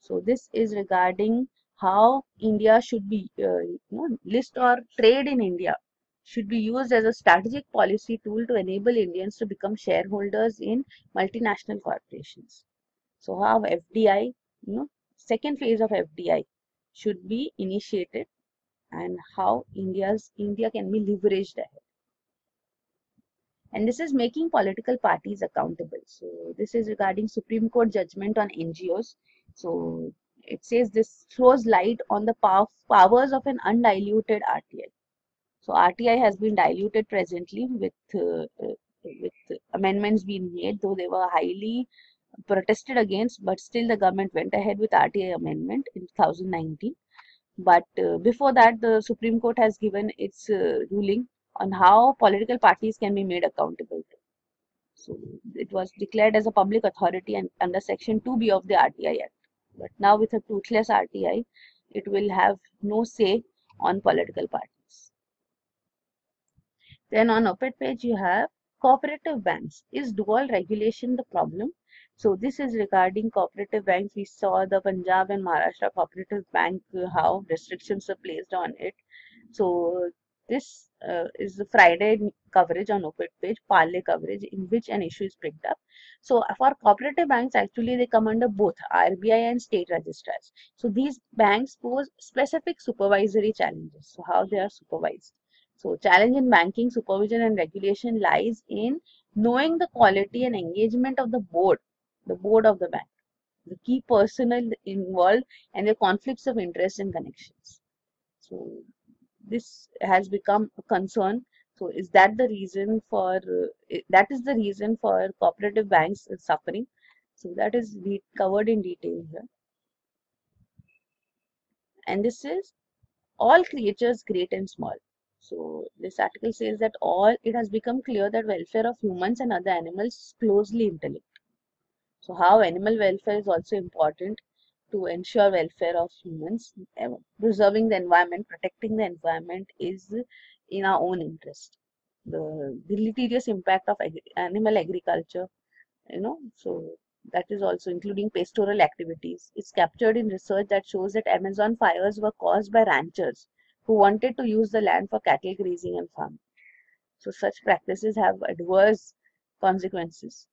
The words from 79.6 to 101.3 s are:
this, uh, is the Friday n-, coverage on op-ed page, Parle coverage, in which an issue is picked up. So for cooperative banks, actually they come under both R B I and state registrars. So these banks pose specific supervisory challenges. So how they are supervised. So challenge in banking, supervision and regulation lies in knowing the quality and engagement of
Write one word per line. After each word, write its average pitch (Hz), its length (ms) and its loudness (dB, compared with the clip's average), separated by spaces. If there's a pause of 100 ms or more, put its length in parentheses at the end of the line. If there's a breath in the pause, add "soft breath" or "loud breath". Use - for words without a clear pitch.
this, - 400 -6 (200)
uh, 170 160 -4 (140)
is 190 180 -8
the 202 100 -6
Friday 202 540 6
n-, 208 100 -2 (220)
coverage 180 380 2
on 196 140 0
op-ed 160 240 -8 (120)
page, 202 160 -4 (120)
Parle 180 360 4
coverage, 170 480 -4
in 190 160 -10
which 226 200 -2
an 202 140 -4
issue 170 220 -8
is 190 120 -10
picked 156 280 -10
up. - 140 -4 (420 soft breath)
So 233 220 2 (160)
for 269 240 4
cooperative 269 460 2
banks, 254 260 0
actually 233 420 0
they 247 100 2
come 220 220 2
under 226 200 0
both 202 260 0 (160)
R 175 300 2
B 214 120 2
I 220 40 4
and 233 240 0
state 185 300 -4
registrars. - 640 -8 (240 soft breath)
So - 120 -4
these 254 300 -2 (140)
banks 220 480 2
pose 262 300 -6 (100)
specific 320 600 -4
supervisory 202 720 0
challenges. 156 640 -6
So 180 120 -20
how 180 180 2
they 196 140 -4
are 196 120 -2
supervised. - 640 -10 (440)
So 180 200 -6
challenge 208 400 4
in 254 140 2
banking, 202 400 2
supervision 220 520 -2
and 220 140 2
regulation 196 640 -2
lies 190 480 0
in 247 320 -4 (340 soft breath)
knowing 254 440 2
the 349 140 -2
quality 202 520 4
and 247 100 -2
engagement 220 640 0
of 247 140 -2